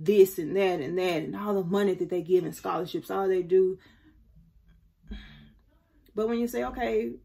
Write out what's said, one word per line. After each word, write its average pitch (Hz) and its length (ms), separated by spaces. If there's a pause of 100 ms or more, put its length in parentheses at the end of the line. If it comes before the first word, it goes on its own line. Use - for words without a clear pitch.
this 190 380
and 160 160
that 190 240
and 170 180
that, 180 260
and 156 120
all 202 200
the 196 80
money 196 300
that 175 160
they 180 120
give 180 240
in 160 80
scholarships, 165 580
all 190 160
they 185 160
do. 185 340 (2500)
But 214 140
when 233 100
you 240 80
say, 240 160
"Okay, 233 600